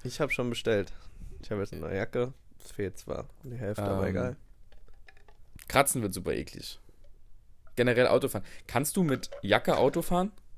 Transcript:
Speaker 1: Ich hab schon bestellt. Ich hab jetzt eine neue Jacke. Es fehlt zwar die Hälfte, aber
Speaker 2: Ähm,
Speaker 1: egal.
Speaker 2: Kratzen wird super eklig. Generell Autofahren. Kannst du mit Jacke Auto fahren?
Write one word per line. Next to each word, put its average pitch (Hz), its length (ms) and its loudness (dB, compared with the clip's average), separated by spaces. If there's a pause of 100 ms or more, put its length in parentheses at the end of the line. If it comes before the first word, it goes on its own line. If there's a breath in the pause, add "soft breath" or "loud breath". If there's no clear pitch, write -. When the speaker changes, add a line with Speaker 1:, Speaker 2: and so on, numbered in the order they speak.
Speaker 1:
Ich - 180 -4
hab 139 100 2
schon 123 180 0
bestellt. 110 440 2 (480 loud breath)
Ich - 100 -8
hab 104 80 -2
jetzt 101 140 -4
eine - 80 -8
neue 85 160 -4
Jacke. 123 360 0 (300)
Es - 80 -14
fehlt 98 260 -4
zwar - 300 -8 (160)
die 120 140 -10
Hälfte, 107 260 -4
aber 98 240 2
Speaker 2:
Ähm, 95 80 2
Speaker 1:
egal. 123 200 0 (1300)
Speaker 2:
Kratzen 135 340 4
wird 98 120 0
super 85 200 -2
eklig. - 460 -6 (960)
Generell 120 320 6
Autofahren. 127 380 4 (220 loud breath)
Kannst - 300 0
du 190 60 6
mit 139 260 2 (120)
Jacke 107 360 4
Auto 147 240 4
fahren? 185 300 2 (260)